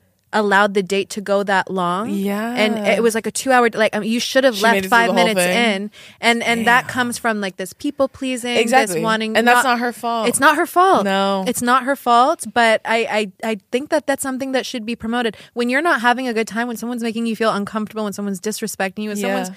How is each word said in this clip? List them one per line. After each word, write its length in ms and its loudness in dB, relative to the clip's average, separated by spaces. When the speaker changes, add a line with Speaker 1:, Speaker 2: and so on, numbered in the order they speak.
Speaker 1:
allowed 440 2
the 80 2
date 260 -4
to 120 -8
go 200 0
that 300 0
long, 400 -2
Speaker 2:
Yeah. 420 -4
Speaker 1:
and 340 0
it 140 2
was, 140 2
like, 100 -4
a 60 -4
two-hour, 420 2
like, 220 0
um, 80 -4
you 160 -2
should 240 0
have 140 2
Speaker 2:
She 40 -4
made 120 4
Speaker 1:
left 40 2
Speaker 2:
it 40 0
through 100 -6
Speaker 1:
five 160 4
Speaker 2:
the 80 0
whole 100 4
Speaker 1:
minutes 180 2
Speaker 2:
thing. 140 2
Speaker 1:
in." 340 0
And, 220 2
and 240 0
that 140 4
Speaker 2:
Damn. 120 -14
Speaker 1:
comes 240 -2
from, 240 -2
like, 160 -6
this 160 -10
people 340 -4
pleasing, 500 -6
Speaker 2:
Exactly. 400 2
Speaker 1:
this 60 -2
wanting 320 -2
Speaker 2:
And 120 4
that's 160 6
Speaker 1:
not 80 2
Speaker 2:
not 80 2
her 120 -2
fault. 380 -4
Speaker 1:
It's 100 -2
not 160 6
her 120 0
fault. 360 4
Speaker 2:
No. 440 0
Speaker 1:
It's 160 -4
not 220 2
her 100 -2
fault, 580 2
but 320 4
I, 460 -2
I, 100 -4
I 40 -6
think 180 -4
that 160 0
that's 160 -2
something 300 -6
that 160 -2
should 180 -8
be 100 -6
promoted. 400 -4
When 120 0
you're 140 0
not 200 2
having 260 2
a 80 -2
good 120 0
time, 200 -4
when 100 -8
someone's 240 -6
making 240 -2
you 100 -2
feel 160 2
uncomfortable, 520 -4
when 100 -4
someone's 260 -4
disrespecting 600 -6
you, 100 -6
when 80 -6
Speaker 2:
Yeah. 100 -4
Speaker 1:
someone's, 300 -2